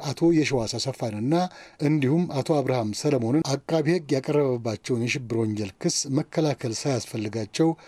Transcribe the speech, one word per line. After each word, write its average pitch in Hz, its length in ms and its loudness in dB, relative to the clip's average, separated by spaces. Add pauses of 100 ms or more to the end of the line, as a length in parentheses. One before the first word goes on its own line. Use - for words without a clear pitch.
አቶ 165 300 2
የሸዋስ 135 420 2
አሰፋንና 120 600 -2 (460)
እንዲሁም 151 440 2 (100)
አቶ 131 200 -2
አብርሃም 127 400 0
ሰለሞንን 139 520 2
አቃቢ 139 440 0
ሕግ 170 220 0
ያቀረበባቸውን 127 920 0
የሽብር 117 340 -2
ወንጀል 107 400 -2
ክስ 170 200 0 (120)
መከላከል 143 640 -2
ሳያስፈልጋቸው 113 960 -2 (180)